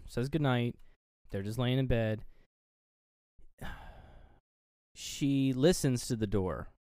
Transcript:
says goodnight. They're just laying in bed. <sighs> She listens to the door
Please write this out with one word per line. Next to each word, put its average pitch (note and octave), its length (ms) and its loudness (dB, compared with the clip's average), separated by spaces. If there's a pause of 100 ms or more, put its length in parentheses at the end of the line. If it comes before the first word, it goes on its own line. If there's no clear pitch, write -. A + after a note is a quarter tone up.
says B2+ 220 -2
goodnight. B2+ 460 2 (560)
They're G2 120 -4
just A2 140 -6
laying B2+ 220 2
in C3 80 0
bed. A2 360 2 (1400)
<sighs> - 60 -8 (1300)
She C3+ 600 0
listens C3 540 4
to B2+ 80 -2
the A2 120 0
door F2+ 400 -2 (200)